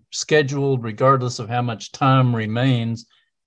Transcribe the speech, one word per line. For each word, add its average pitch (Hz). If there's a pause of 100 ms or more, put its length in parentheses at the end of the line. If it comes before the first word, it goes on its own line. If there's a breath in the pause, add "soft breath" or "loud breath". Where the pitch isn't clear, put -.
(120)
scheduled, 139
regardless 127
of 104
how 120
much 117
time 131
remains, 117 (400)